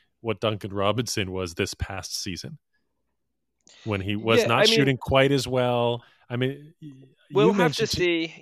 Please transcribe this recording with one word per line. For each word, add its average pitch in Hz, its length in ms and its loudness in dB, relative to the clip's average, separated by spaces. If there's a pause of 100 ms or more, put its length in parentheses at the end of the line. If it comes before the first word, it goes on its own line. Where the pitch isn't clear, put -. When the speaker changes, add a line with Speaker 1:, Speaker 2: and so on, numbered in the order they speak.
(200)
Speaker 1:
what 110 180 -6
Duncan 107 340 -2
Robinson 101 600 -2
was 92 220 -6
this 98 180 -2
past - 500 -10
season 104 360 -10 (1300)
when 101 180 -2
he 104 140 -4
was 113 240 4
Speaker 2:
Yeah, - 80 2
Speaker 1:
not 117 100 4
Speaker 2:
I - 80 6
mean, 220 80 4
Speaker 1:
shooting 135 240 4
quite 135 340 4
as 127 160 0
well. 120 560 0 (240)
I 123 80 -6
mean, 139 440 -4
y-, 151 100 -18 (420)
Speaker 2:
we'll 202 160 6
Speaker 1:
you 202 40 4
Speaker 2:
have 240 220 2
to - 80 -2
Speaker 1:
mentioned 208 80 -2
t- 170 380 0
Speaker 2:
see. - 140 -18